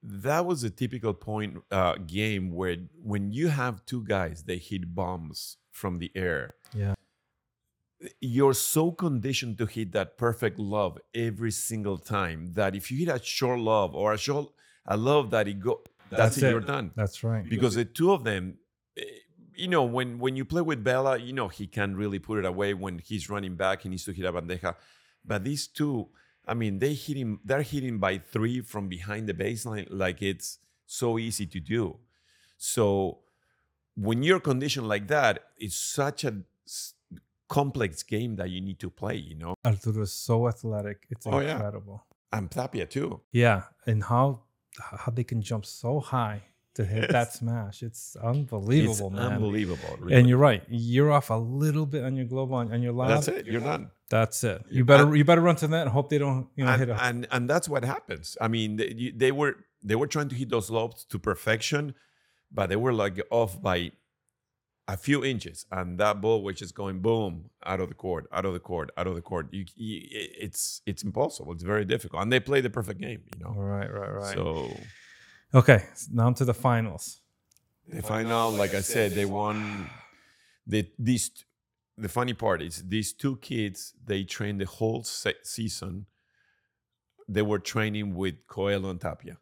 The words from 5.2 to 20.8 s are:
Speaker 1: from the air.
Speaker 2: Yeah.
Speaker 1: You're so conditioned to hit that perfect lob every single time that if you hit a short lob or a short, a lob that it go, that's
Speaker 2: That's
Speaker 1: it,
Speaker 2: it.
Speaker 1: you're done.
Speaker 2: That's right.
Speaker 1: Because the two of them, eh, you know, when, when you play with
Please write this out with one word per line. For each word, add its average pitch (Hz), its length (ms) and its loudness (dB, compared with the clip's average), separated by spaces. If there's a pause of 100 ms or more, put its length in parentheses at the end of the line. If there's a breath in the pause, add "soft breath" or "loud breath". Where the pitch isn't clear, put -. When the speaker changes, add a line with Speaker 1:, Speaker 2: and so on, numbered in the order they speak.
Speaker 1:
from 90 280 -6
the 87 160 -8
air. 85 360 -2 (220)
Speaker 2:
Yeah. 98 220 -2 (1300)
Speaker 1:
You're 135 320 6
so 160 380 2
conditioned 131 680 -2
to 113 80 0
hit 104 280 -6
that 98 260 -2
perfect 113 400 0
lob 101 400 0 (160)
every 113 340 -2
single 104 480 -4
time 87 560 -4
that 98 220 0
if 98 160 -8
you 131 80 -4
hit 170 140 0
a 123 100 -4
short 123 360 0
lob 107 360 2
or 104 180 2
a 107 60 0
short, 147 300 -2 (360 soft breath)
a 101 100 0
lob 127 360 4
that 107 160 4
it 101 120 -6
go, 113 220 -2 (300)
that's 120 240 6
Speaker 2:
That's - 20 -2
Speaker 1:
it, 139 60 4
Speaker 2:
it. 131 80 6
Speaker 1:
you're 117 80 4
done. 117 360 -4
Speaker 2:
That's 104 280 -2
right. 113 260 0
Speaker 1:
Because 113 240 2
the 113 120 2
two 170 260 2
of 160 120 2
them, 95 360 -2 (380)
eh, - 40 -12 (540)
you 180 120 -6
know, 170 160 4
when, 120 360 -2
when 131 160 0
you 131 100 -4
play 170 160 0
with 151 220 -2